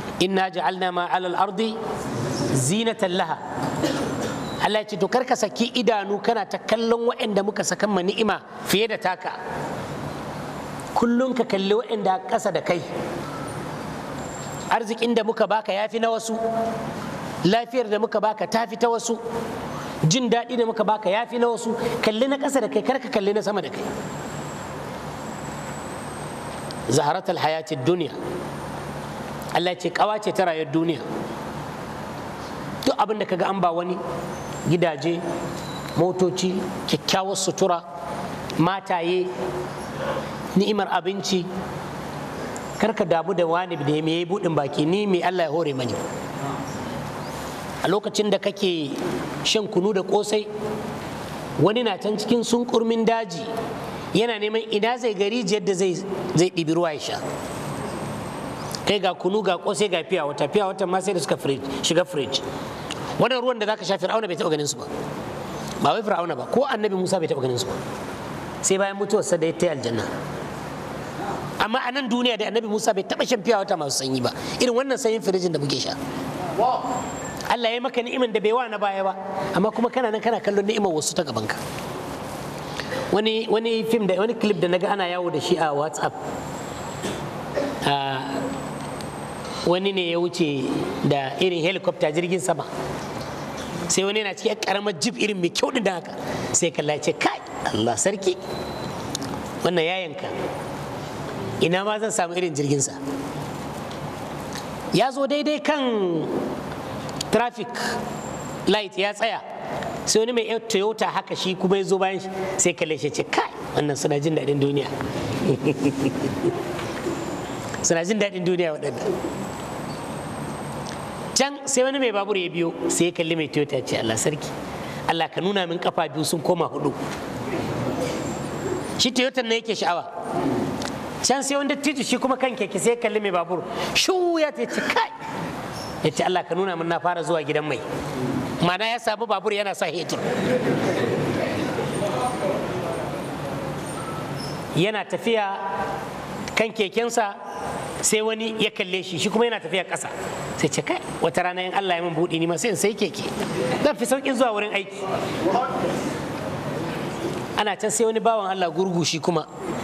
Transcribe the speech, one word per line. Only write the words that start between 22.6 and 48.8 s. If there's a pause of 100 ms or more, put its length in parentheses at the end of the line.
da
kai,
kar
ka
kalli
na
sama
da
kai. (3000)
Zaharatul
hayatid
dunya. (1400)
Allah
ya
ce,
ƙawa
ce
ta
rayuwar
duniya. (1800)
Duk
abin
da
kaga
an
ba
wani, (720)
gidaje, (760)
motoci, (320)
kyakkyawar
sutura, (720)
mataye, (1300)
ni'imar
abinci, (1400)
kar
ka
damu
da
wani
da
me
yayi
buɗin
baki,
ni
me
Allah
ya
hore
mani. (1900)
A
lokacin
da
kake (540)